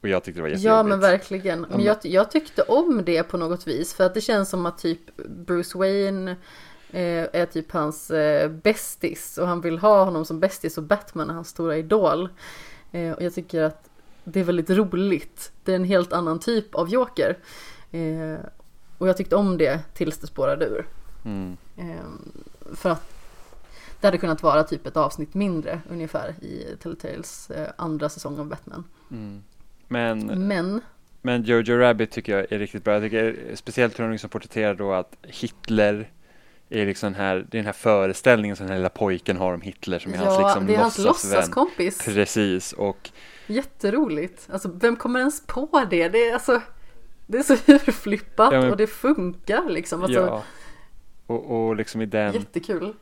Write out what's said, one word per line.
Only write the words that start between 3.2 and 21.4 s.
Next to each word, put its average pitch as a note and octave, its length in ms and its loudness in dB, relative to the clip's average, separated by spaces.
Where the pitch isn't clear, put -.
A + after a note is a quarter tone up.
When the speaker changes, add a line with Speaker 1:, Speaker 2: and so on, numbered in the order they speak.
Speaker 2:
på F3+ 140 -6
något E3+ 300 -4
vis, D3+ 260 -4
för F#3+ 100 2
att F#3 100 4
det G#3+ 80 -2
känns G3+ 280 0
som F3+ 160 -2
att E3+ 120 -4
typ E3 220 -2
Bruce F3 500 -4
Wayne, F#3+ 540 0
eh, E3+ 420 -2
är E3+ 120 2
typ D#3+ 260 -6
hans, D#3 400 -4
eh, D3+ 380 2
bästis, - 880 -4
och F3+ 100 0
han F3 140 -2
vill E3+ 180 -2
ha G3+ 240 8
honom E3 220 0
som D#3+ 140 -6
bästis, F#3 380 -2
och D#3 60 -6
Batman D#3+ 460 -2
är D#3+ 40 -6
hans E3 160 -10
stora D#3+ 280 -2
idol. E3+ 520 2
Eh, E3+ 200 -4
och - 120 -8
jag F3 120 -4
tycker E3 260 -4
att D#3 280 -2
det F3+ 160 -2
är F#3 40 2
väldigt E3+ 260 0
roligt. F#3 840 0
Det F#3+ 80 -2
är F#3 40 2
en F#3 80 0
helt F3+ 300 2
annan E3+ 260 0
typ A3 360 -2
av E3+ 140 0
Joker. A3 480 0
Eh, D#3+ 440 -4
och F#3 100 2
jag F#3 100 4
tyckte F#3 180 0
om G3 220 4
det D#3 220 2
tills D#3+ 240 -4
det - 100 -12
spårade C#3+ 380 0
ur. - 200 -4
Speaker 1:
Mm. F#2+ 320 -6